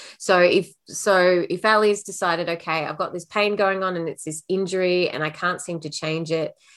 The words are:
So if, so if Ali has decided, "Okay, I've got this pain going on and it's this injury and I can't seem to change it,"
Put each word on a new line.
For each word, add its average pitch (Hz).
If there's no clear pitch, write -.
So 185
if, 175
so 180
if 175
Ali 214
has 202
decided, 175
"Okay, 160
I've 156
got 175
this 175
pain 208
going 190
on 185
and 165
it's -
this 156
injury 185
and 143
I 156
can't 175
seem 170
to 151
change 160
it," 160